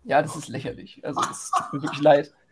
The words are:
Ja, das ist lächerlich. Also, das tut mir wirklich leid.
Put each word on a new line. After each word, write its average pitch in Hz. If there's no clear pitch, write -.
Ja, 143
das 151
ist -
lächerlich. -
Also, -
das -
tut -
mir 143
wirklich 143
leid. 143